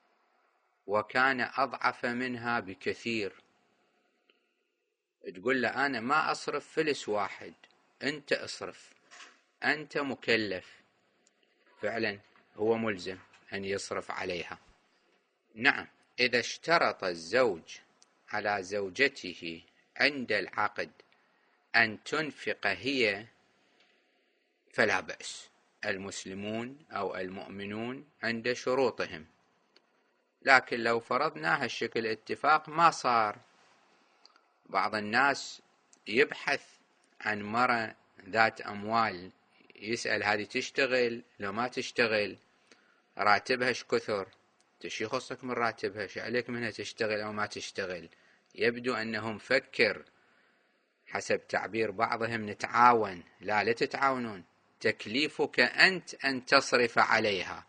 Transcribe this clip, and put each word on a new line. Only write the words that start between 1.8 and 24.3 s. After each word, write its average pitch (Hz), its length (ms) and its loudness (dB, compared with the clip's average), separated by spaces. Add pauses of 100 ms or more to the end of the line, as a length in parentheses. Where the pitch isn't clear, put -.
منها 120 540 -2
بكثير. 98 720 -6 (2000)
تقول 120 280 0
له: 117 240 0
"أنا 131 140 -4
ما 147 320 2
أصرف 147 360 -6
فلس 156 400 -2
واحد، 101 460 -4 (480)
أنت 147 300 -4
أصرف، - 580 -6 (760)
أنت 147 340 -2
مكلف". 113 840 -2 (1040)
فعلًا 104 360 -2 (380)
هو 110 200 4
ملزم 95 420 -4 (340)
أن 98 120 -6
يصرف 98 460 -4
عليها. 90 480 -6 (960)
نعم، 110 320 0 (340)
إذا 123 180 4
اشترط 123 680 0
الزوج 90 720 0 (540)
على 104 300 -2
زوجته 90 1000 -4 (340)
عند 131 360 0
العقد 101 580 -2 (840)
أن 110 280 2
تنفق 143 600 -4
هي 107 600 0 (1500)